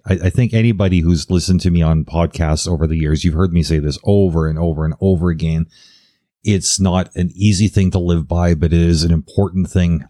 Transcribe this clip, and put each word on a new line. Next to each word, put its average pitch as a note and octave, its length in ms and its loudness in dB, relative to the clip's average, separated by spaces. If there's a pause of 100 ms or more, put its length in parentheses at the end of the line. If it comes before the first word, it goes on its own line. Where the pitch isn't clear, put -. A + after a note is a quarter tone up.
I, F#2+ 80 -2
I F2+ 160 -2
think A#2+ 240 0
anybody G2+ 480 2
who's D#2+ 280 0
listened F2+ 320 0
to F2+ 100 0
me E2+ 100 2
on D#2+ 240 2
podcasts D#2+ 640 -2
over E2 200 -2
the D#2+ 100 -2
years, D#2 260 -2
you've E2 120 0
heard F2 180 0
me E2+ 100 2
say D#2 160 -2
this D2 240 -4
over F2 460 2
and D#2 80 -4
over D#2+ 260 -2
and D#2 160 -4
over F2+ 300 0
again. D#2+ 380 -2 (760)
It's G2 360 0
not F#2 360 -2
an F2+ 200 -2
easy G2+ 320 2
thing F#2 240 0
to F#2+ 80 0
live E2+ 280 0
by, F2 280 0
but D#2+ 180 0
it E2+ 80 4
is E2+ 220 2
an E2+ 80 2
important F2+ 580 -2
thing, E2+ 400 0